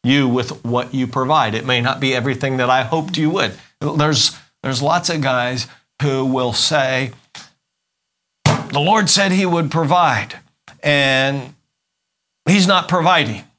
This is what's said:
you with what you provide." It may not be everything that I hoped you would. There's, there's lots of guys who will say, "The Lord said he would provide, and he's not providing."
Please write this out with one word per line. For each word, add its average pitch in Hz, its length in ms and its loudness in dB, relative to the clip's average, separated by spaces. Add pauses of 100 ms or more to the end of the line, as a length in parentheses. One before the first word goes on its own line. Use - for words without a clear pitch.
you 135 240 4
with 120 360 -2
what 120 300 -4
you 127 120 -2
provide." 127 480 0
It 113 120 -4
may 123 140 0
not 135 200 -2
be 131 140 0
everything 131 440 -2
that 123 120 0
I 127 120 4
hoped 165 340 -4
you 156 140 0
would. 127 280 -2 (220)
There's, 151 520 0 (300)
there's 127 200 -4
lots 170 280 0
of 160 100 -4
guys 127 460 -2 (340)
who 135 240 0
will 127 280 -2
say, 131 600 0 (1300)
"The - 360 0
Lord 196 300 2
said 196 220 2
he 190 140 2
would 170 240 0
provide, 160 680 0 (440)
and 139 720 0 (920)
he's 185 200 4
not 185 200 2
providing." 160 560 0 (140)